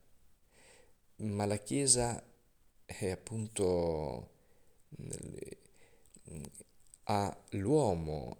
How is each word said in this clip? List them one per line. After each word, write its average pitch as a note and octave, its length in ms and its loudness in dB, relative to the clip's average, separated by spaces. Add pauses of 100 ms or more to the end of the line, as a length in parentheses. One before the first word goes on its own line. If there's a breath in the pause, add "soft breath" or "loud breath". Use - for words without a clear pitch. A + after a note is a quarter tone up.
(1160 soft breath)
Ma G#2 320 0
la G#2 100 2
Chiesa B2 640 2 (640)
è - 240 -2
appunto, F2 1200 0 (720 soft breath)
mm, - 1400 -12 (600)
ha G2+ 300 2 (160)
l'uomo E2+ 880 2